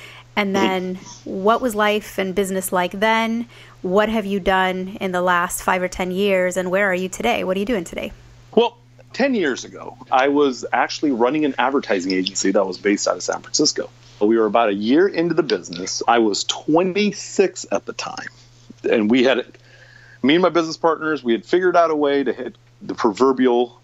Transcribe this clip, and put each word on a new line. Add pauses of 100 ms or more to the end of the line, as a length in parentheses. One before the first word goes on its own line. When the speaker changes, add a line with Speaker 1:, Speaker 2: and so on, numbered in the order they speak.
(360)
Speaker 1:
And
Speaker 2:
Mm-hmm.
Speaker 1:
then (280)
what
was
life
and
business
like
then? (360)
What
have
you
done
in
the
last
five
or
ten
years?
And
where
are (100)
you
today?
What
are
you
doing
today? (420)
Speaker 2:
Well, (380)
ten
years
ago, (140)
I
was
actually
running
an
advertising
agency
that
was
based
out
of
San
Francisco. (320)
We
were
about
a
year
into
the
business.
I
was
twenty-six
at
the
time. (640)
And
we
had, (800)
me
and
my
business
partners,
we
had
figured
out
a
way
to
hit (260)
the
proverbial